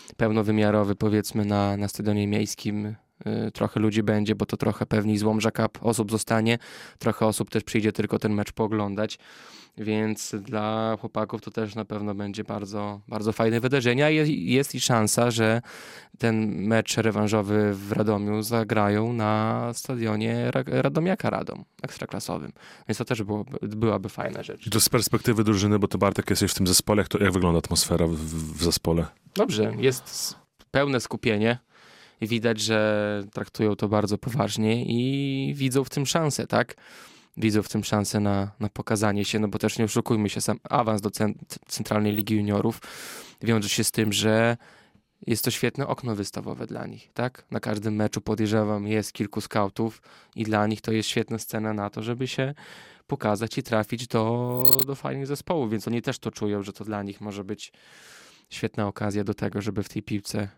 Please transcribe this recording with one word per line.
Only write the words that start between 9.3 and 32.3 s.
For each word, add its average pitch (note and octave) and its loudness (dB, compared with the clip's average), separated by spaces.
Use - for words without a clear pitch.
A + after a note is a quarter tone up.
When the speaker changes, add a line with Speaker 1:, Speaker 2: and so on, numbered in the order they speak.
Speaker 1:
więc G#2+ -2
dla A2 -2
chłopaków A2 -6
to G#2+ -14
też G#2+ -6
na G#2+ -6
pewno G#2 -6
będzie G2+ -6
bardzo, G#2 -8
bardzo G#2+ -2
fajne A2+ 4
wydarzenie, B2+ 2
a D#3 6
je-, D#3 4
jest C3 2
i B2+ -4
szansa, A#2+ 4
że A2+ 4
ten A2 0
mecz A2 2
rewanżowy G#2 2
w G2+ -6
Radomiu G#2+ 2
zagrają G#2+ 2
na A2 0
stadionie A#2 -2
Ra-, C3 0
Radomiaka D#3 0
Radom, - -6
ekstraklasowym, - -8
więc A2 -2
to A#2 -2
też A2 -2
byłoby, G#2 -4
byłaby G#2+ 0
fajna - -6
rzecz. - -12
Speaker 2:
I - -6
to A2 2
z - 4
perspektywy A2 2
drużyny, G#2 6
bo G2 2
ty, F#2+ 0
Bartek, G2 2
jesteś G2 4
w - -2
tym F#2+ 2
zespole, G2+ 4
jak F2 0
to, G#2 2
jak G2 4
wygląda F2 4
atmosfera E2+ 2
w, E2 2
w, D#2 -6
w D#2+ -2
zespole? E2 2
Speaker 1:
Dobrze, A2 0
jest C3 2
s-, - -8
pełne C#3 2
skupienie. A2+ 0
Widać, A2+ 0